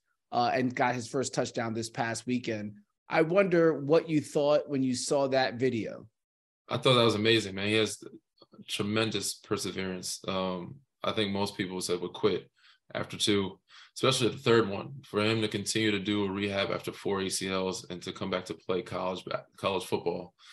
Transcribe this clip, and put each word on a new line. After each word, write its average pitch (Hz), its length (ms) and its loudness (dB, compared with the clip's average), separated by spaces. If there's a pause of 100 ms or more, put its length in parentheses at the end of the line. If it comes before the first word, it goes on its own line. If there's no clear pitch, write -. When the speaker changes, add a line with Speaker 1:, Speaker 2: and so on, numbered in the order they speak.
(320)
Speaker 1:
uh, 120 220 2
and 127 200 2
got 123 200 2
his 120 120 -6
first 131 280 -2
touchdown 117 400 -2
this 110 160 -4
past 117 360 -4
weekend. 113 520 -4 (280)
I 160 140 4
wonder 165 580 4
what 156 300 2
you 151 140 2
thought 147 440 2
when 139 160 0
you 127 120 2
saw 139 340 0
that 131 280 0
video. 113 520 -2 (600)
Speaker 2:
I - 80 0
thought 131 160 6
that 120 100 6
was 110 100 4
amazing, 104 400 2
man. 98 140 -2
He 107 60 2
has 110 280 0 (640)
tremendous 104 680 -2
perseverance. 95 920 -6
Um, 92 500 -4 (280)
I 101 80 0
think 104 200 0
most 98 240 -2
people 92 260 -4
said 87 180 -2
would 90 140 -6
quit - 360 0 (440)
after - 220 -6
two, 98 420 0 (360)
especially 127 340 2
the - 100 -4
third 117 300 4
one. 98 260 -8 (100)
For 104 160 -2
him 110 220 2
to 107 60 0
continue 107 420 0
to 101 80 2
do 104 260 0
a 98 60 -2
rehab 98 400 0
after 90 220 -4
four 98 280 -4
A 95 80 -2
C 95 200 -4
Ls 92 400 -2
and 87 140 -10
to 92 100 -8
come 95 180 -6
back 90 160 -2
to - 80 -8
play 90 280 -4
college 92 420 -6
ba-, - 200 -6 (120)
college 98 280 -2
football, 90 500 -4 (180)